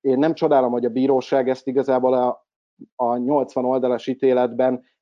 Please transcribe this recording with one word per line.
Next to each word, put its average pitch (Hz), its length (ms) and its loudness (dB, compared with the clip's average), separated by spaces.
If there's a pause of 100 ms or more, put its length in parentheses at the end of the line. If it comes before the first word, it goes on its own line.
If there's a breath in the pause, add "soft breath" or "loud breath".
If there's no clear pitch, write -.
én 131 180 0
nem 156 140 2
csodálom, 135 380 2
hogy 123 140 -2
a 120 40 0
bíróság 131 600 0
ezt 131 180 -4
igazából 131 460 0
a, 123 320 -2 (500)
a 120 220 -2
nyolcvan 131 480 -2
oldalas 123 420 -2
ítéletben 127 760 0 (180 soft breath)